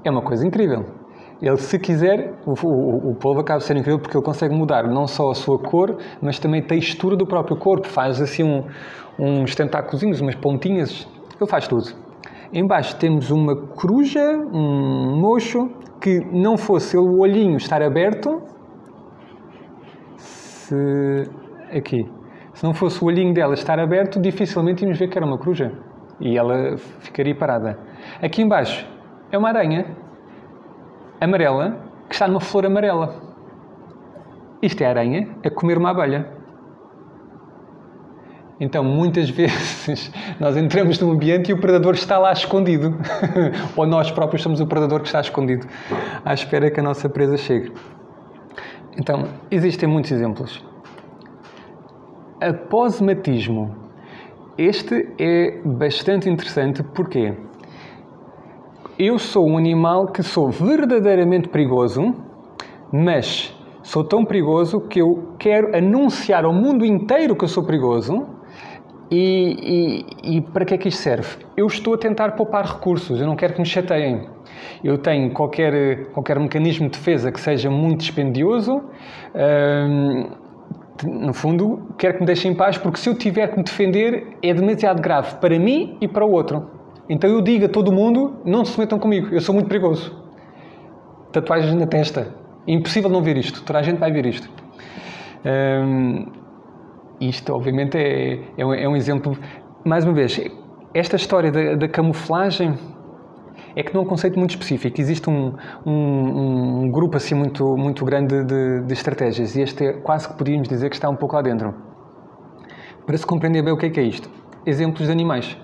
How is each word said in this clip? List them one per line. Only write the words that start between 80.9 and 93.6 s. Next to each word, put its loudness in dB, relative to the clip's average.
no -2
fundo, 0
quero 2
que -6
me 2
deixem 2
em 0
paz, 2
porque -4
se -2
eu 2
tiver 0
que -2
me 0
defender, 0
é 2
demasiado 2
grave 0
para 4
mim 2
e 0
para 0
o 4
outro. 0
Então 2
eu 4
digo 4
a 4
todo 2
mundo, 2
"Não 2
se -6
metam 0
comigo, 0
eu 2
sou 0
muito 2
perigoso." 0
Tatuagens 2
na 2
testa. -2
É 0
impossível 0
não 2
ver 2
isto. -4